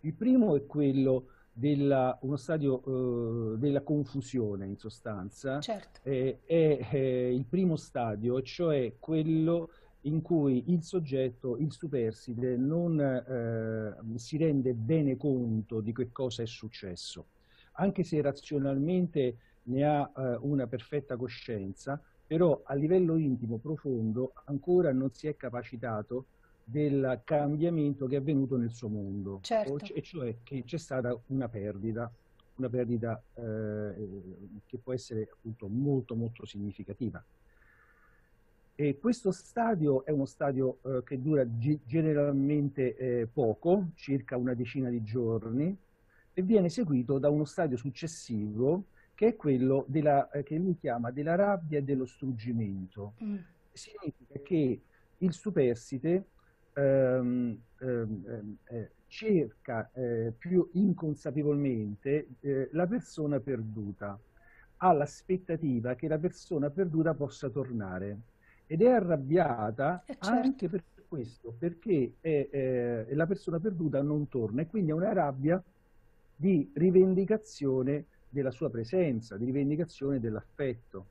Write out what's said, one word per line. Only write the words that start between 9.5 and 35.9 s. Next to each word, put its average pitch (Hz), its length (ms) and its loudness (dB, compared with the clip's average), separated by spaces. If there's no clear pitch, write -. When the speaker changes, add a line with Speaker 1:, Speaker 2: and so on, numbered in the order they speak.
Speaker 1:
in 151 180 0
cui 143 460 4
il 175 160 2
soggetto, 131 760 -2
il 147 160 0
superstite, 123 840 -2
non, 160 420 2
eh, 117 1160 -2
si 135 180 -8
rende 139 380 2
bene 131 420 2
conto 117 640 0
di 110 140 -4
che 120 180 -4
cosa 120 300 -4
è 113 40 -4
successo, 98 760 -12
anche 190 320 0
se 151 160 0
razionalmente 139 1160 0
ne 131 240 0
ha, 147 280 2
eh, 127 280 -2
una 139 240 0
perfetta 131 500 -6
coscienza, 117 840 -8
però 156 380 4
a 135 100 -6
livello 165 420 4
intimo, 120 400 0
profondo, 127 760 -2
ancora 165 480 2
non 131 220 0
si - 140 -8
è 147 60 -4
capacitato 120 920 -8
del 135 580 2
cambiamento 147 840 0
che 127 80 0
è 143 40 0
avvenuto 135 380 0
nel 117 160 0
suo 117 160 -8
mondo, 98 540 -6
Speaker 2:
Certo. 214 320 -2
Speaker 1:
o - 20 -2
c-, 202 180 -8
e 151 60 -2
cioè 123 420 -8
che 131 220 -8
c'è - 140 -8
stata 127 360 -4
una 131 200 -2
perdita, 110 640 -6
una 127 160 -4
perdita, 117 520 -2
eh, 107 580 -6
che - 140 -12
può 127 160 -6
essere 113 360 -6
appunto 110 380 -12
molto, 127 460 0